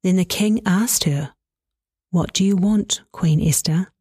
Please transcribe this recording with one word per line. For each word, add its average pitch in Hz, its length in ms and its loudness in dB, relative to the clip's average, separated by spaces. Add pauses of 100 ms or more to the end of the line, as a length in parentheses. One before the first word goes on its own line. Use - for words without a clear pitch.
Then 185 160 2
the 180 80 0
king 214 400 0
asked 202 400 0
her, 143 280 -4 (760)
"What 175 220 -2
do 190 100 0
you 196 140 2
want, 202 440 0 (120)
Queen 160 260 0
Esther? 165 600 -2